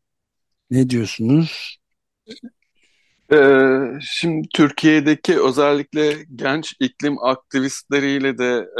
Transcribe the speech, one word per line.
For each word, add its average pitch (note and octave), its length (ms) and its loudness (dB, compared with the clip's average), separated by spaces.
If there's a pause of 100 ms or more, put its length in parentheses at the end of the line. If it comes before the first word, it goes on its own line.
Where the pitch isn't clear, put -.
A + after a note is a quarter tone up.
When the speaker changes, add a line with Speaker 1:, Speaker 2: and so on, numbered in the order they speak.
(720)
Speaker 1:
Ne B2+ 200 2
diyorsunuz? B2 880 -2 (1500)
Speaker 2:
Ee, C3+ 480 6 (200)
şimdi D#3+ 540 -6
Türkiye'deki D3+ 840 2
özellikle C#3+ 720 0 (220)
genç D3 460 -6
iklim C#3 440 -4
aktivistleriyle C3+ 1120 -4
de, B2 300 -2 (120)